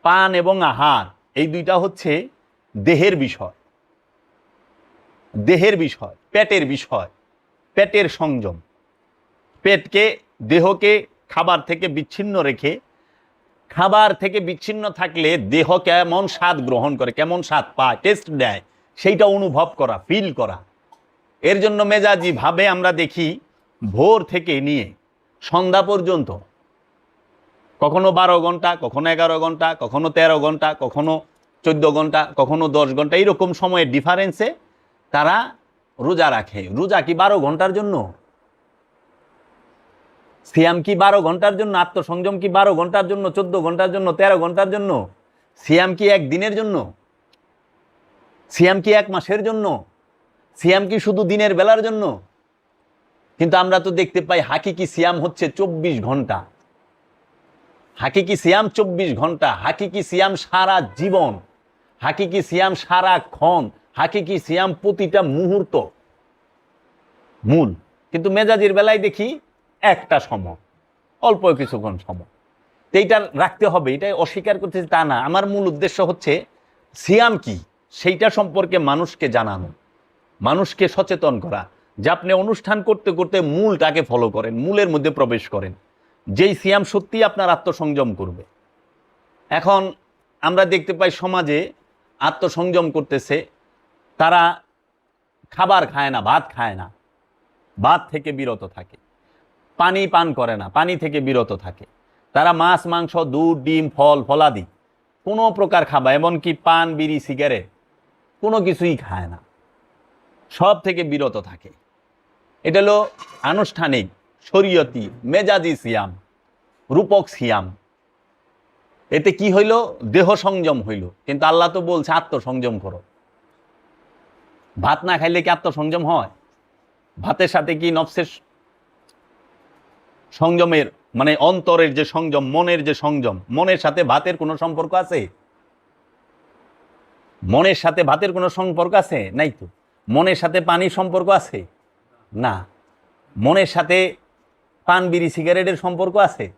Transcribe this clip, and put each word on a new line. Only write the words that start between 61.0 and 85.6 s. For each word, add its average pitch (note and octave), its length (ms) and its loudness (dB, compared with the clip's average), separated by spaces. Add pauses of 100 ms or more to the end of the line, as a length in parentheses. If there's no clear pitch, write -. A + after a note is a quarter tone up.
হাকিকি F#3 400 -2
সিয়াম F#3 340 0
সারাক্ষণ, F3+ 920 0 (240)
হাকিকি E3+ 460 -4
সিয়াম F3+ 340 -2
প্রতিটা G3 480 0
মুহূর্ত F3 540 -2 (1700)
মূল। A#2+ 300 2 (360)
কিন্তু E3+ 200 -2
মেজাজের G#3 420 4
বেলায় G#3+ 240 4
দেখি G#3+ 420 -4 (420)
একটা F3 380 2
সময়, F#2+ 360 -8 (640)
অল্প F#3+ 320 4
কিছুক্ষণ A2 440 -6
সময়। F2+ 320 -16 (600)
তো F#3+ 60 4
এইটা G3+ 360 2
রাখতে F3+ 340 0
হবে, D#3 280 0
এটাই G3 160 -4
অস্বীকার F#3 480 -2
করতেছি F3+ 280 -6
তা D#3+ 180 2
না। B2+ 200 -2
আমার F#3+ 220 0
মূল G3+ 200 -2
উদ্দেশ্য E3+ 340 -2
হচ্ছে E3+ 440 -2 (480)
সিয়াম A3+ 440 2
কি, G#2 220 -8 (320)
সেইটা F#3 380 0
সম্পর্কে F#3+ 480 -2
মানুষকে D3+ 520 -2
জানানো, G#2 380 -4 (720)
মানুষকে F3+ 460 0
সচেতন E3+ 520 -2
করা, G2+ 300 -10 (300)
যে A2 100 0
আপনি F3+ 240 0
অনুষ্ঠান G3+ 500 -2
করতে G#3 280 0
করতে F3+ 300 -2
মূলটাকে D#3+ 600 0
ফলো A#2+ 280 0
করেন, A2 280 -6
মূলের F#3+ 320 0
মধ্যে D3+ 220 0
প্রবেশ A#2 380 -2
করেন, F#2 240 -8 (540)